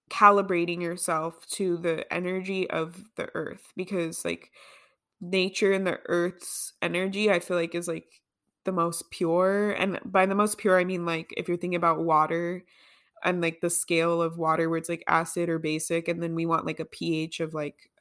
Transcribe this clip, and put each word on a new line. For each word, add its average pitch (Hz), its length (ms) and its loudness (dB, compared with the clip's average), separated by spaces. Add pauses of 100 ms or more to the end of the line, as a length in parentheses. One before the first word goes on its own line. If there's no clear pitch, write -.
(840)
yourself 165 680 -4
to 180 260 0
the 165 360 -2
energy 185 580 -4
of 170 340 -6 (120)
the - 180 -6
earth, - 420 -10
because, 180 480 -4
like, - 260 -6 (680)
nature 190 520 2
and 190 140 0
the - 200 -2
earth's - 680 -2 (100)
energy, 190 480 0
I 180 100 4
feel 180 160 -4
like, 170 200 -2
is, 170 120 -4
like, 165 320 -10 (440)
the 190 80 -2
most 170 380 -2
pure. 190 640 2
And 190 320 -2
by 190 220 4
the 196 80 0
most 208 240 2
pure, 185 200 4
I 180 60 4
mean, 180 220 -4
like, 165 300 -4
if - 120 -6
you're 175 80 0
thinking 180 200 -4
about 165 280 2
water 165 600 2 (600)
and, 180 160 0
like, 165 200 -2
the 170 100 2
scale 170 520 2
of 165 160 -2
water 160 300 2
where 165 100 0
it's, 160 100 -8
like, 170 180 -6
acid 170 420 2
or 165 100 0
basic, 160 500 -2
and 170 140 -2
then 165 120 -4
we 165 120 -2
want, 165 200 0
like, 165 140 -6
a 156 40 -4
P 160 380 -4
H 160 180 -8
of, 160 140 -6
like, 147 360 -8 (100)